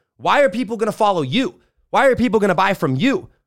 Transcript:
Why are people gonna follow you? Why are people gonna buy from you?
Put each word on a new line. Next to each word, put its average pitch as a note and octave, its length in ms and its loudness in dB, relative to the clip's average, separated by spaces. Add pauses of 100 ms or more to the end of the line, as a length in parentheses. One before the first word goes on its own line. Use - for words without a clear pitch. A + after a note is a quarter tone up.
(160)
Why F#3+ 260 0
are C4+ 60 4
people A3 280 -6
gonna G#3+ 160 -2
follow G3 300 0
you? F#3+ 380 -4 (300)
Why A#3+ 160 2
are B3+ 80 4
people A3+ 240 0
gonna G3 160 2
buy F#3+ 200 0
from C3+ 200 -2
you? F#3 360 -2 (160)